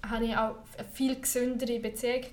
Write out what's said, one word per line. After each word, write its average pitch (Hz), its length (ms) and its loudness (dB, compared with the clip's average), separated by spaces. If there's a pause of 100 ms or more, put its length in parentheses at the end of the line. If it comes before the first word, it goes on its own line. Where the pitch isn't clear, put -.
habe 233 160 2
ich 220 100 2
auch 220 200 2 (200)
eine - 160 -8
viel 262 300 0
gesündere 247 580 2
Beziehung 240 420 0 (120)